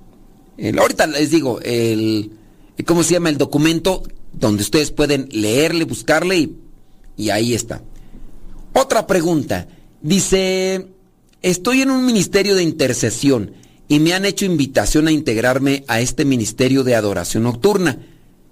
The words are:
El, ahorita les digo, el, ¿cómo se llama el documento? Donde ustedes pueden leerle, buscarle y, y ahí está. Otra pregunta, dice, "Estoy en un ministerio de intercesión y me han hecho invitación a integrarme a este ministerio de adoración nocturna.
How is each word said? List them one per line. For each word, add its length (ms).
El, 200
ahorita 300
les 240
digo, 300
el, 680
¿cómo 180
se 100
llama 160
el 80
documento? 680
Donde 300
ustedes 280
pueden 400
leerle, 540
buscarle 520
y, 200
y 140
ahí 240
está. 280
Otra 300
pregunta, 600
dice, 840
"Estoy 400
en 80
un 160
ministerio 480
de 80
intercesión 920
y 120
me 140
han 120
hecho 200
invitación 640
a 40
integrarme 760
a 140
este 240
ministerio 580
de 120
adoración 480
nocturna. 560